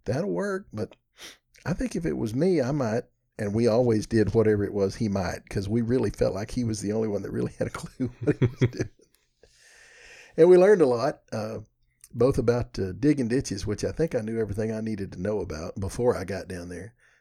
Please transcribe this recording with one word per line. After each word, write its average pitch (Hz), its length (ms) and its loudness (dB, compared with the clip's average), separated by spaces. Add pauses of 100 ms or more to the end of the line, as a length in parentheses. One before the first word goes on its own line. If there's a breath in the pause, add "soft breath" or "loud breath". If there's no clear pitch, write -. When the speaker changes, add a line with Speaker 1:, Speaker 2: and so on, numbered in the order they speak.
Speaker 1:
that'll 156 260 -2
work, 180 420 -4
but 104 240 -8 (680 loud breath)
I - 80 -2
think 240 220 -6
if 170 100 -4
it 151 100 -2
was 117 180 -4
me, 165 280 2
I 123 100 -2
might." 120 320 -2 (340)
And 101 160 -4
we 117 120 2
always 113 400 4
did 104 280 4
whatever 107 300 4
it 95 80 -4
was 98 240 0
he 113 120 -2
might, 95 420 -4
'cause 98 180 -4
we 117 140 0
really 120 280 0
felt - 240 0
like 101 180 -6
he 127 120 -2
was 107 160 -2
the 101 120 -4
only 110 160 -2
one 101 140 -4
that - 100 -8
really 117 260 -4
had - 100 -2
a - 20 -8
clue - 460 -8
<laughs> - 60 -14
what 143 160 2
he 127 80 4
was - 140 -2
Speaker 2:
<laughs> 123 100 2
Speaker 1:
doing. - 200 -8 (1500 loud breath)
And 165 120 8
we 180 80 10
learned 185 260 8
a 147 40 6
lot, 123 340 0 (120)
uh, 110 260 -6 (540)
both 127 260 4
about, 120 400 0
uh, 95 140 -4
digging 131 360 2
ditches, 110 380 -2
which 104 180 -4
I 92 80 -2
think - 220 -2
I 120 60 0
knew 110 200 -6
everything 110 320 -2
I 110 80 -4
needed 101 320 -6
to 92 80 -12
know 104 200 -2
about 85 400 -8
before 117 360 0
I 95 80 -6
got 90 240 -8
down 90 200 -10
there. 90 260 -12 (260 soft breath)